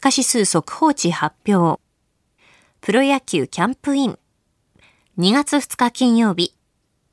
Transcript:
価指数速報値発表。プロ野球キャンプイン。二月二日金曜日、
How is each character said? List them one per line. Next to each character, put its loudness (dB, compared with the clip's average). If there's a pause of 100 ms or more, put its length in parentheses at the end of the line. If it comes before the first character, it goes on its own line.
価 0
指 0
数 0
速 -2
報 0
値 -2
発 -4 (100)
表。 2 (1000)
プ -4
ロ 4
野 2
球 -4
キ -6
ャ 0
ン -6
プ -4
イ 0
ン。 -8 (1000)
二 2
月 0
二 -8
日 0
金 2
曜 2
日、 -4 (580)